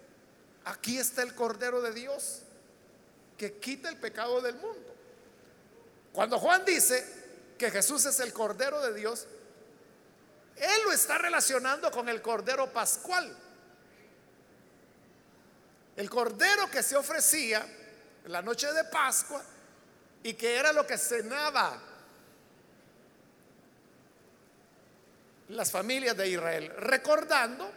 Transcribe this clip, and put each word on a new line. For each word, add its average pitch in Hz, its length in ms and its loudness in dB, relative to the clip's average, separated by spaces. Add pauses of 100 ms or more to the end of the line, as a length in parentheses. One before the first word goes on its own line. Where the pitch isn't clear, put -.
(640)
"Aquí 214 340 -6
está 254 240 -2
el 247 140 -4
Cordero 247 460 0
de 233 100 -2
Dios 269 520 -8 (920)
que 202 200 -10
quita 269 320 -8
el 320 80 -10
pecado 240 440 -2
del 240 140 -2
mundo". 392 400 -12 (1160)
Cuando 226 260 0
Juan 349 240 4
dice 262 420 4 (520)
que 240 120 0
Jesús 226 360 2
es 262 160 0
el 233 100 -4
Cordero 233 500 -2
de 247 120 0
Dios, 220 340 -6 (1300)
él 403 300 4
lo 381 80 4
está - 240 4
relacionando 294 720 2
con 240 160 -4
el 233 140 -2
Cordero 254 500 0
Pascual. 277 640 -2 (2500)
El 202 120 -4
Cordero 277 640 4
que 269 100 0
se 262 140 2
ofrecía 277 720 2 (600)
la 175 140 -4
noche 233 300 -2
de 320 140 2
Pascua 285 580 0 (840)
y 226 100 -4
que 233 200 0
era 294 160 4
lo 294 160 4
que 240 100 -2
cenaba 233 800 0 (3750)
las 214 200 -2
familias 226 460 0
de 190 140 0
Israel, 165 480 -2
recordando, 277 1000 2